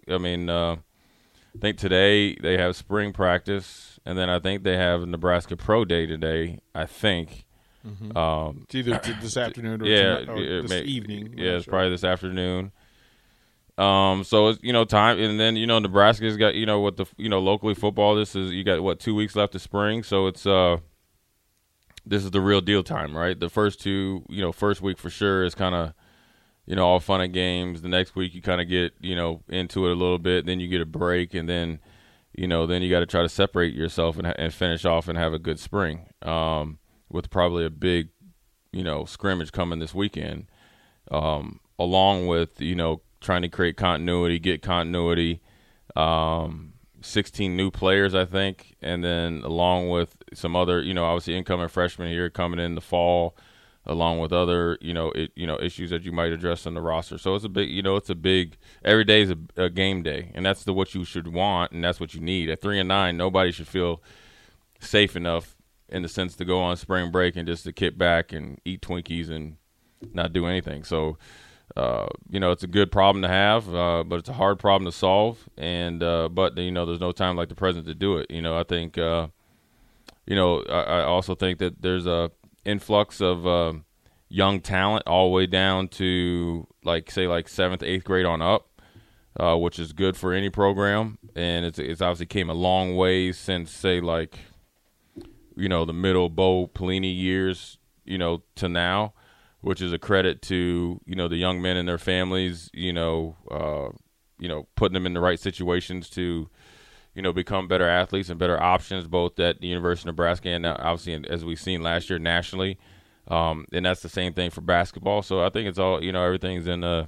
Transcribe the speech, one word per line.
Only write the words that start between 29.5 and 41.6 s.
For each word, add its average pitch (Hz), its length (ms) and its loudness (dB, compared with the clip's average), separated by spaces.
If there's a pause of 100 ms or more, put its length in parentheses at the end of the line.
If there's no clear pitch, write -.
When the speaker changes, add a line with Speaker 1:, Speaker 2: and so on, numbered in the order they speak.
Speaker 1:
it 87 60 4
a - 20 -2
little 90 240 2
bit, 87 260 0
then 90 160 -2
you 87 80 -4
get 87 140 0
a 80 40 -6
break, 87 460 -2
and 82 160 -6
then, 85 300 -2 (560)
you 90 120 -4
know, 82 200 2
then 90 160 0
you 90 80 0
gotta 87 160 4
try 87 160 2
to 87 60 2
separate 87 460 0
yourself 82 440 -2
and 85 80 -4
ha-, 92 100 -2
and 82 160 -4
finish 82 320 -2
off 85 240 2
and 85 80 -4
have 82 160 0
a 80 60 -2
good 82 200 -4
spring, 85 480 -4 (140)
um, 80 580 -2 (300)
with 82 220 -6
probably 87 340 2
a 80 60 -2
big, 85 400 0 (600)
you 92 140 -8
know, 76 220 -4
scrimmage 90 440 -4
coming 85 280 -4
this 80 160 -8
weekend, 80 520 -6 (640)
um, 76 480 -2 (200)